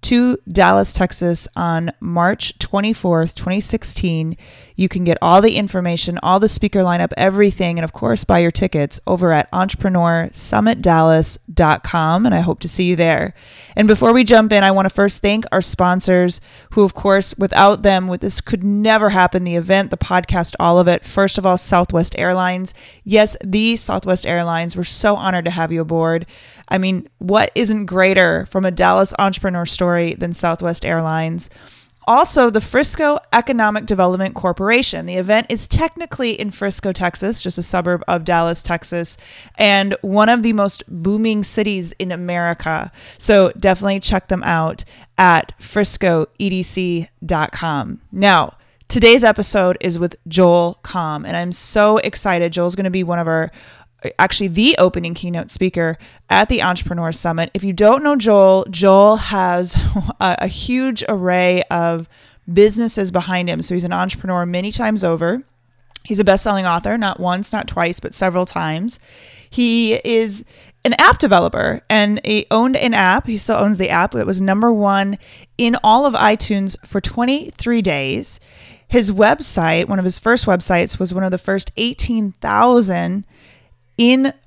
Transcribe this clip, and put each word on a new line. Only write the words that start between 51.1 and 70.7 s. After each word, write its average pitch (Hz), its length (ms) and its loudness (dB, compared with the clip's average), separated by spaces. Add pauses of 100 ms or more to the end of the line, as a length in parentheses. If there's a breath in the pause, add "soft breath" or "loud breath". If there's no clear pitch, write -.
and 175 100 -6
I'm 175 160 -6
so 214 460 2
excited. 170 560 -2
Joel's 175 200 -2
gonna 190 160 -4
be 185 140 -2
one 170 140 -4
of 170 100 -4
our, 160 220 -2 (640 loud breath)
actually 190 300 0
the 208 320 2
opening 170 340 0
keynote 175 380 -8
speaker 170 480 -4 (320 soft breath)
at 196 180 4
the 240 140 -2
Entrepreneur 175 480 -4
Summit. 165 420 -4
If 185 120 -6
you 196 80 -4
don't 220 320 4
know 294 100 2
Joel, 202 560 4
Joel 196 460 6
has 185 580 -2
<laughs> - 460 -2
a, 190 220 0
a - 40 -4
huge 247 600 -4
array 180 600 0
of 170 400 -4 (440 soft breath)
businesses 208 580 2
behind 180 400 -4
him. 165 100 -4
So 170 140 -6
he's 180 80 -2
an 175 100 -4
entrepreneur 180 540 -4
many 180 240 -4
times 214 320 -2
over. 170 400 -2 (640)
He's 202 160 -4
a 208 40 4
best-selling 196 400 2
author, 185 320 -2
not 208 220 -4
once, 180 340 -4
not 214 140 -6
twice, 170 320 -4
but - 160 -12
several 185 320 0
times. 170 540 -6 (500 loud breath)
He 233 440 0
is 226 500 -2 (400 soft breath)